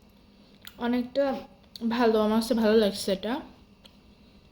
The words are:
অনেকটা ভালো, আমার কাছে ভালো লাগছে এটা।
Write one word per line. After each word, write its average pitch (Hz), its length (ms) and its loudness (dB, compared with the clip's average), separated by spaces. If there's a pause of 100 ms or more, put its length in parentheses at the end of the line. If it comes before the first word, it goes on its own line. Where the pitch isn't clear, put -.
(840)
অনেকটা 247 400 0 (680)
ভালো, 226 300 2
আমার 220 160 2
কাছে 226 120 -2 (100)
ভালো 214 200 4
লাগছে 202 340 -2
এটা। 208 160 -6 (1200)